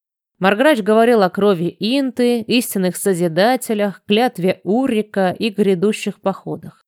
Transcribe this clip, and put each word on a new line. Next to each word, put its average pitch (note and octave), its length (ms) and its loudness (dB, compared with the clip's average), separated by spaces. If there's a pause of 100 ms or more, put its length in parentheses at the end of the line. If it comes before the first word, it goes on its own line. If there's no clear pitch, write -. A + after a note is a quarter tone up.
(380)
Марграч A3 440 2
говорил A3 420 4
о F3+ 80 2
крови F#3+ 480 0
Инты, A#3+ 600 -2
истинных G3 540 -2
Созидателях, G3+ 1080 -2
клятве G#3 580 -2
Урика G#3+ 680 -2
и A3+ 180 -4
грядущих G3 720 -2
походах. - 680 -8